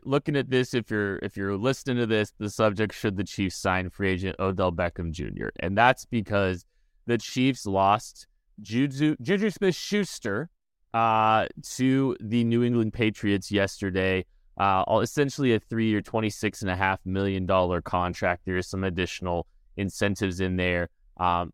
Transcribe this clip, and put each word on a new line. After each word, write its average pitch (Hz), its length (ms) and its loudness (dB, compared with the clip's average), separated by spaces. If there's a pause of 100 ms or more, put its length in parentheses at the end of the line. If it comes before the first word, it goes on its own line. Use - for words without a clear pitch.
looking 143 320 0
at 139 120 -2
this, 127 240 0
if 120 160 -2
you're, 101 280 -2
if - 180 -8
you're 98 220 -2
listening 127 400 -2
to 120 80 2
this, 107 340 2
the 104 100 -6
subject, 107 440 0
"Should 98 240 -2
the 98 80 -2
Chiefs 95 320 -4
sign 92 320 0
free 95 220 -2
agent 92 280 -4
Odell 92 320 0
Beckham 87 400 -4
Junior?" 53 480 -6
And 98 180 -2
that's 123 280 4
because 98 580 -2 (440)
the 117 100 2
Chiefs 127 480 -2
lost 98 600 2 (360)
Juju, 139 600 0
Juju 196 280 0
Smith-Schuster, 175 1000 -2 (440)
uh, 110 540 4 (260)
to 131 480 2
the 117 240 0
New 117 180 4
England 120 300 2
Patriots 101 580 0
yesterday. 95 720 0 (340)
Uh, 95 300 2
all, 107 140 2
essentially 135 520 0
a 107 60 4
three-year, 110 420 0
twenty-six 107 600 -4
and 98 100 -2
a 92 40 0
half 95 300 0
million 95 400 -2
dollar 90 360 2
contract. 90 640 -2
There 92 100 -2
is 90 120 -2
some 95 180 -4
additional 87 600 -2 (300)
incentives 98 640 -2
in 92 160 0
there. 90 320 0 (300)
Um, 87 360 0